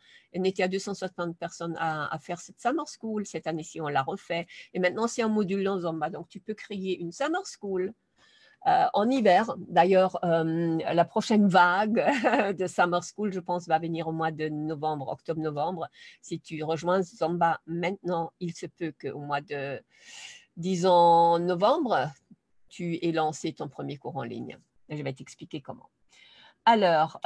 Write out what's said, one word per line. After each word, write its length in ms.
On 100
était 180
à 60
deux 100
cent 160
soixante 420
personnes 420
à, 360
à 40
faire 220
cette 200
Summer 280
School. 380
Cette 200
année-ci, 340
on 80
l'a 140
refait. 440
Et 60
maintenant, 300
c'est 160
en 40
module 400
en 120
Zamba. 300
Donc, 180
tu 120
peux 140
créer 460
une 120
Summer 320
School, 480
euh, 280
en 160
hiver. 480
D'ailleurs, 640
euh, 540
la 260
prochaine 440
vague 580
<laughs> 500
de 100
Summer 380
School, 280
je 80
pense, 260
va 120
venir 300
au 40
mois 180
de 180
novembre, 600
octobre-novembre. 800
Si 180
tu 220
rejoins 400
Zamba 640
maintenant, 720
il 140
se 100
peut 340
qu'au 200
mois 240
de, 400
disons, 840
novembre, 720
tu 340
aies 80
lancé 400
ton 160
premier 300
cours 180
en 60
ligne. 360
Et 80
je 60
vais 100
t'expliquer 480
comment. 300
Alors, 600